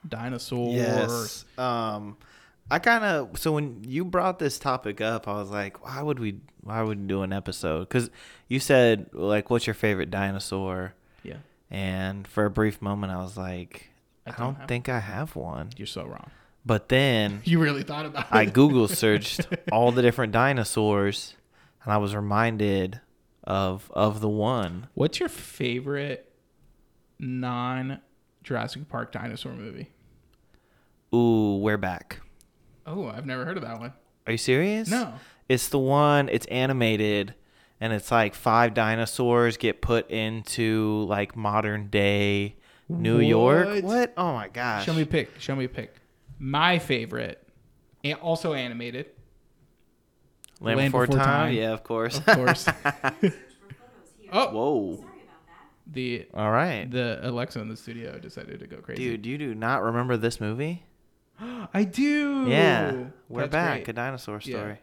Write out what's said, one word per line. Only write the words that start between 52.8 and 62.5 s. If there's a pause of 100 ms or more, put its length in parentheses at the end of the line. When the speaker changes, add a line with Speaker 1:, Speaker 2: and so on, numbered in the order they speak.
Speaker 1:
Oh.
Speaker 2:
Whoa. (840)
Speaker 1:
The,
Speaker 2:
All
right.
Speaker 1:
the
Alexa
in
the
studio
decided
to
go
crazy.
Speaker 2:
Dude,
you
do
not
remember
this
movie? (260)
Speaker 1:
<gasps>
I
do.
Speaker 2:
Yeah. (240)